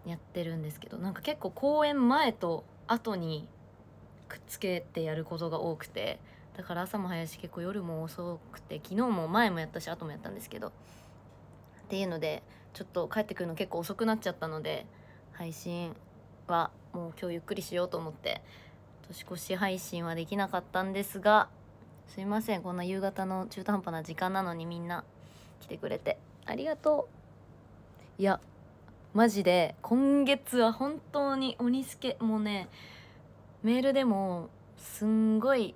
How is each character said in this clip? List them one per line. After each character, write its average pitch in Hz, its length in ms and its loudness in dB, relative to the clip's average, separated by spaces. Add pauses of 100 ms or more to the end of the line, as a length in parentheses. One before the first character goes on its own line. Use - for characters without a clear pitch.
や 170 120 -8
っ - 20 -10
て - 240 -6
る 165 140 -6
ん 160 40 -6
で 151 100 -6
す 151 80 -12
け - 100 -16
ど、 - 80 -10
な 185 140 -4
ん - 20 -4
か - 80 -10
結 302 180 -4
構 190 120 -4
公 302 340 4
演 277 240 6
前 269 240 6
と - 320 -2 (200)
後 226 300 0
に 160 320 -4 (800)
く - 100 -14
っ - 80 -20
つ - 140 -12
け 180 220 0
て 165 220 -4
や 156 120 -2
る 160 80 -2
こ 165 140 -6
と 165 120 -2
が 160 120 -2
多 165 160 0
く - 80 -10
て、 - 340 -4 (380)
だ 185 80 -10
か 185 80 -6
ら 175 80 -2
朝 190 160 -4
も 190 100 -2
早 170 140 -2
い 160 60 -6
し、 - 100 -12
結 - 160 -12
構 170 80 -8
夜 190 220 -4
も 160 200 -4
遅 170 340 -8 (140)
く - 100 -18
て、 151 220 -10
昨 - 60 -14
日 220 180 2
も 170 220 0
前 214 200 6
も 175 100 -2
や 160 60 -4
っ 156 40 -10
た 170 100 -8
し、 - 80 -10
後 170 160 -8
も 151 80 -8
や 143 60 -10
っ - 20 -12
た - 100 -10
ん - 60 -10
で 107 60 -12
す - 80 -16
け - 100 -12
ど。 - 100 -6
っ - 20 -20 (1160)
て 190 100 -4
い 196 60 -2
う 190 40 -4
の 165 120 -4
で、 156 240 -4 (300)
ち - 80 -12
ょ - 40 -10
っ - 60 -20
と 175 160 -2
帰 220 140 -2
っ - 20 2
て 214 100 -8
く 180 100 -6
る 170 40 -4
の 165 80 -6
結 190 160 -6
構 165 80 -4
遅 180 160 -6
く 226 100 -2
な 220 100 2
っ 220 40 -4
ち 214 80 -4
ゃ 180 40 -2
っ - 20 -4
た 160 160 -6
の 156 120 -6
で、 151 240 -4 (460)
配 165 220 -10
信 175 420 -8 (520)
は 170 240 2 (200)
も 170 180 -8
う 156 80 -12
今 180 120 -4
日 170 60 -4
ゆ 170 40 -4
っ - 40 -16
く - 120 -6
り 196 60 -6
し 180 140 -6
よ 175 100 0
う - 20 -4
と 170 100 -6
思 165 120 -6
っ 156 40 -10
て、 - 280 -4 (640)
年 - 140 -14
越 180 160 -10
し 185 180 -4
配 185 240 0
信 175 240 -6
は 165 120 -4
で 165 100 -4
き 196 100 -6
な 196 140 0
か 190 80 0
っ 180 120 -2
た 185 120 0
ん 190 100 -2
で 196 100 -2
す 196 200 -6
が、 208 260 8 (600)
す - 120 -14
い 190 60 -4
ま 208 160 0
せ 220 160 -2
ん、 170 40 -4
こ 180 120 -6
ん - 20 -4
な 180 80 -4
夕 190 160 -2
方 196 260 -2
の 185 220 -4
中 - 160 -10
途 208 80 0
半 196 100 2
端 170 120 -6
な 160 100 -4
時 160 120 -10
間 185 180 0
な 190 100 0
の 175 100 -4
に 165 120 -6
み 170 140 -8
ん 170 100 -8
な 175 160 -6 (560)
来 - 60 -20
て - 100 -8
く - 100 -6
れ - 100 -4
て - 200 -2 (280)
あ - 80 -4
り 240 120 -4
が 302 100 0
と 302 320 4 (1120)
う。 - 40 -2
い 196 40 4
や、 196 160 4 (720)
マ 226 160 8
ジ 196 160 2
で 180 360 6
今 277 440 6
月 277 320 2
は 226 160 6
本 285 260 -4 (140)
当 277 240 2
に 269 200 0
鬼 247 280 2
ス - 120 -14
ケ、 - 220 -2
も 220 160 2
う 214 60 2
ね、 208 260 -2 (960)
メ 240 160 4
ー - 20 2
ル 269 120 4
で 269 100 4
も 196 460 2 (280)
す - 280 -6
ん 220 340 6
ご 262 160 4
い 208 200 0